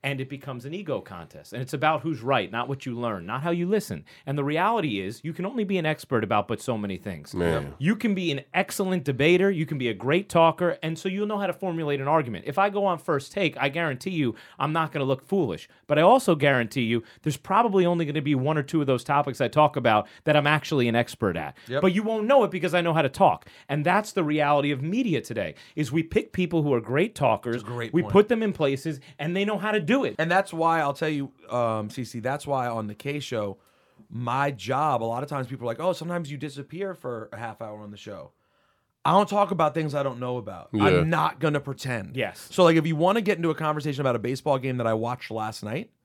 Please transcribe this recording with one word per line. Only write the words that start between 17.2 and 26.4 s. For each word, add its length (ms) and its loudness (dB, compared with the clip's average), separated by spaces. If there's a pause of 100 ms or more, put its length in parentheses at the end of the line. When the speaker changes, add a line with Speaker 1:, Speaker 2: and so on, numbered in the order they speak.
Speaker 1:
there's 140 -2
probably 480 2
only 200 2
gonna 180 -4
be 140 2
one 200 0
or 60 0
two 180 0
of 60 0
those 160 2
topics 380 0
I 80 2
talk 260 4
about 320 4 (180)
that 120 4
I'm 100 4
actually 400 2
an 80 2
expert 420 0
at. 200 -8 (100)
Speaker 3:
Yep. 160 -2
Speaker 1:
But 100 4
you 120 0
won't 240 -2
know 160 8
it 80 -2
because 200 -2
I 100 4
know 120 2
how 80 4
to 60 2
talk. 400 2 (200)
And 160 -2
that's 280 2
the 100 0
reality 480 2
of 100 -2
media 420 0
today, 340 -4 (180)
is 160 -2
we 140 2
pick 280 -2
people 300 0